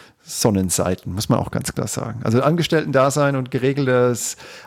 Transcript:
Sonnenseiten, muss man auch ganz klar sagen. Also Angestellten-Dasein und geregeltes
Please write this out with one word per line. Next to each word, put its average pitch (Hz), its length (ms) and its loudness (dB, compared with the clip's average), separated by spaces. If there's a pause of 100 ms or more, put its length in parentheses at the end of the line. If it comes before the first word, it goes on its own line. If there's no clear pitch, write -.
(280)
Sonnenseiten, 92 880 0
muss 101 160 -4
man 117 80 4
auch - 140 -4
ganz - 240 -4
klar - 100 -4
sagen. - 380 -8
Also 113 180 2
Angestellten-Dasein 143 960 2
und 127 160 -4
geregeltes 127 840 0 (300)